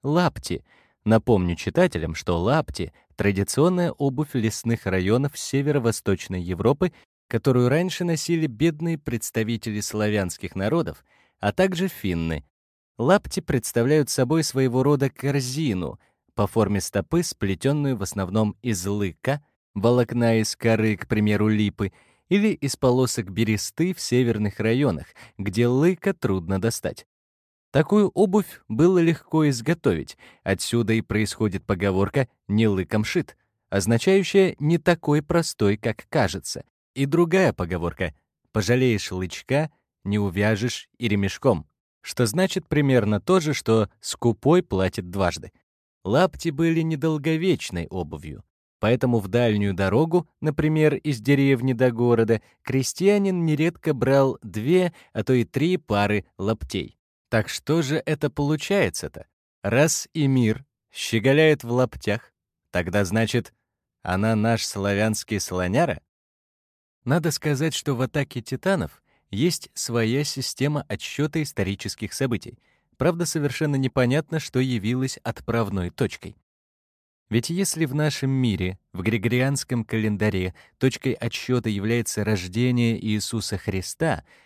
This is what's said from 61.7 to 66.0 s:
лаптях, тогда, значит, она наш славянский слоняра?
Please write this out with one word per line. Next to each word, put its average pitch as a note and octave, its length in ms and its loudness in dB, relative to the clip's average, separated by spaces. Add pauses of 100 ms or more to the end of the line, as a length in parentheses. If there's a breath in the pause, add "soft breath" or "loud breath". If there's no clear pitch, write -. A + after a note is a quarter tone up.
лаптях, A#2+ 640 -2 (360)
тогда, F2+ 360 0
значит, A2 480 -2 (480)
она G#2 340 0
наш A2 300 0
славянский G2+ 760 -2
слоняра? F#2 640 -2 (1000)